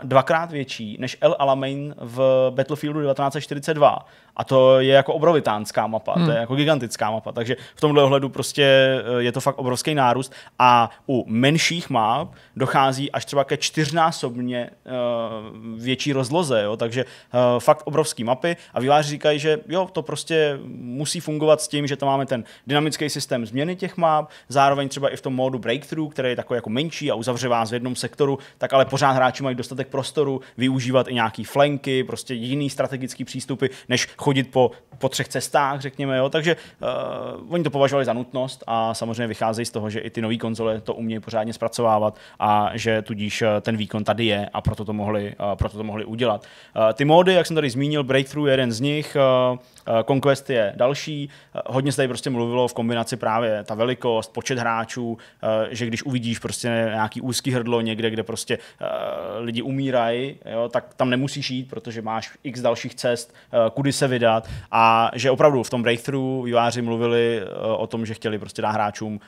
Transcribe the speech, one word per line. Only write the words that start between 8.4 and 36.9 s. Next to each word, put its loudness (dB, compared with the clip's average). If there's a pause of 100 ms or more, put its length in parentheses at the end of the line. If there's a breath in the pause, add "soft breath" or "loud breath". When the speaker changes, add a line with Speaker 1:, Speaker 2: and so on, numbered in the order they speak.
Speaker 1:
eh, 4
je 0
to -4
fakt 0
obrovský -2
nárůst 2 (260 loud breath)
a 8 (180 loud breath)
u 0
menších 2
map 0 (240 loud breath)
dochází 2
až -4
třeba 2
ke -2
čtyřnásobně, -2 (160)
eh, -16 (880)
větší -2
rozloze, 0
jo? -2
Takže, -4 (280 loud breath)
eh, 0 (220)
fakt 4
obrovský -2
mapy -2 (160 loud breath)
a -4
vývojáři 2
říkají, 0
že 0
jo, -2
to -6
prostě -2 (160)
musí -8
fungovat 2
s -6
tím, -2
že -4
tam -4
máme 0
ten -4 (240 loud breath)
dynamický 0
systém -4
změny -4
těch -10
map, 0 (180 loud breath)
zároveň 2
třeba -2
i -4
v -12
tom -4
módu -2
breakthrough, -4
který -2
je -2
takový -4
jako -6
menší -4
a -2
uzavře -2
vás 2
v -2
jednom -6
sektoru, -2 (180 loud breath)
tak -2
ale 6
pořád 2
hráči 2
mají -2
dostatek -8
prostoru -2 (160 loud breath)
využívat 2
i -6
nějaký 0
flanky, 0
prostě -10
jiný -4
strategický -6
přístupy, -4 (240 loud breath)
než 0 (100)
chodit 0
po, 4 (260 loud breath)
po 0
třech -4
cestách, -2
řekněme, -4
jo. 2
Takže, 0 (300 loud breath)
eh, -4 (640)